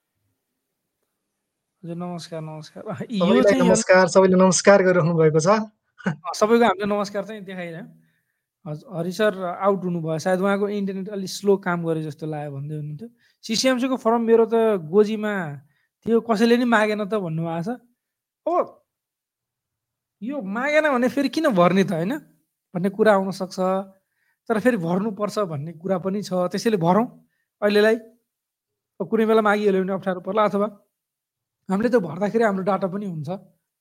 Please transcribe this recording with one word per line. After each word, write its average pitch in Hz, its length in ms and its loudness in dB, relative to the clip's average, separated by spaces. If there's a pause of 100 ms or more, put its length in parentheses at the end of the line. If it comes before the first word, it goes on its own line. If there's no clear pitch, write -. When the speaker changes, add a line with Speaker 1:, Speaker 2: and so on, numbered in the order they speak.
(1800)
Speaker 1:
हजुर, 170 120 -10
नमस्कार, 170 440 -10
नमस्कार। 156 440 -16
अह, 214 160 -10 (100)
यो 185 160 0
Speaker 2:
सबैलाई 233 160 4
Speaker 1:
चाहिँ 277 260 4
Speaker 2:
नमस्कार, 185 400 6
सबैले 190 280 6
नमस्कार 190 460 6
गरेर 185 140 4
हुनुभएको 160 440 2
छ। 151 60 -2
Speaker 1:
अँ, 214 240 2 (680)
सबैको 233 280 4
हामीले 196 220 0
नमस्कार 202 380 -4
चाहिँ 214 180 -14
देखाइरह्यौँ। 175 600 -14 (640)
हजुर, 151 300 -12
हरि 170 160 -4
सर 190 320 -2
आउट 185 400 -2
हुनुभयो, 160 340 -4
सायद 185 220 -2
उहाँको 196 280 0
इन्टरनेट 196 400 -6
अलि 196 180 -10
स्लो 196 300 0
काम 175 280 -4
गरे 160 180 -4
जस्तो 156 240 -10
लाग्यो 147 240 -8
भन्दै 143 260 -10
हुनुहुन्थ्यो। 151 320 -12 (340)
सिसिएमसीको 254 540 -2
फर्म 233 240 0
मेरो 226 260 4
त 220 340 0
गोजीमा 202 800 -2 (460)
थियो, 226 140 2
कसैले 233 360 2
नि 247 80 0
मागेन 214 400 0
त 196 100 -6
भन्नुभएको 165 480 -4
छ। 233 180 -8 (680)
अब 330 360 -4 (1400)
यो 269 200 -8
मागेन 285 500 0
भने 247 160 2
फेरि 277 200 -2
किन 320 200 0
भर्ने 185 360 4
त, 196 80 -4
होइन 180 260 -4 (560)
भन्ने 185 160 -2
कुरा 214 240 4
आउनसक्छ। 190 460 -4 (880)
तर 220 120 0
फेरि 240 160 2
भर्नुपर्छ 196 640 -4
भन्ने 165 340 -6
कुरा 180 260 -6
पनि 196 240 -6
छ, 185 100 -8
त्यसैले 196 440 -2
भरौँ 185 520 0 (340)
अहिलेलाई। 208 340 4 (1040)
अब 170 80 -6
कुनै 220 180 0
बेला 220 160 4
मागिहाल्यो 202 400 2
भने 190 100 -4
अप्ठ्यारो 185 280 -6
पर्ला, 208 240 0
अथवा 202 220 0 (1040)
हामीले 202 180 0
त्यो 233 120 4
भर्दाखेरि 190 440 -2
हाम्रो 190 200 0
डाटा 190 220 -2
पनि 202 200 -6
हुन्छ। 160 240 -10 (500)